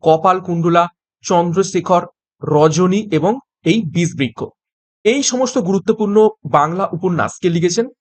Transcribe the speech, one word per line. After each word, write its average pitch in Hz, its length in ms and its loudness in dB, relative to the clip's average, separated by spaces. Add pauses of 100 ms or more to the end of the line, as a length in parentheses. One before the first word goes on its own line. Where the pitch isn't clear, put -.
কপালকুণ্ডলা, 170 800 2 (400)
চন্দ্রশেখর, 175 760 0 (400)
রজনী 156 580 2 (120)
এবং 160 200 0 (320)
এই 190 140 2 (160)
বিষবৃক্ষ, 135 460 -2 (640)
এই 254 180 2
সমস্ত 254 360 -2
গুরুত্বপূর্ণ 202 580 0 (400)
বাংলা 165 360 0
উপন্যাস 160 460 -4
কে 180 120 -2
লিখেছেন? 175 360 0 (140)